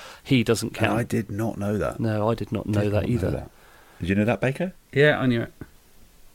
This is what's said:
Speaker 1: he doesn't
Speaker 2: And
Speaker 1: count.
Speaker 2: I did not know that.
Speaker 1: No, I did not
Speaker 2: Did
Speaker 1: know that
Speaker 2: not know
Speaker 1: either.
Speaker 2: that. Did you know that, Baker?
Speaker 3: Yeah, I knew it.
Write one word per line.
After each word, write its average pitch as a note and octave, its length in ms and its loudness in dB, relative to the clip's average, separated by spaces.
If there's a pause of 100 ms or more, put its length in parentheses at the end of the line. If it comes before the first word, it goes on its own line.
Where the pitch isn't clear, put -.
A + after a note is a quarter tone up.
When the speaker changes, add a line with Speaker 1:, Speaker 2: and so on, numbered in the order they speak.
(240)
Speaker 1:
he B2+ 180 4
doesn't A2 260 0
Speaker 2:
And - 100 -10
Speaker 1:
count. A2 200 0
Speaker 2:
I A#2+ 40 2
did A2 280 -2
not G#2 280 -4
know G2+ 180 -2
that. C#2+ 240 -2
Speaker 1:
No, G#2+ 300 0
I A#2 40 0
did G#2 160 -6
not G#2+ 140 -4
Speaker 2:
Did G#2+ 120 -2
Speaker 1:
know G2+ 120 2
that G2+ 40 0 (100)
Speaker 2:
not - 80 -2
know B2 40 2
Speaker 1:
either. - 160 0
Speaker 2:
that. - 200 -6 (500)
Did E2+ 100 -2
you G2 40 2
know G#2 120 4
that, A2+ 140 0
Baker? C#3+ 340 -2 (180)
Speaker 3:
Yeah, C#3+ 260 4
I C3 80 0
knew A#2+ 160 2
it. - 100 -8 (840)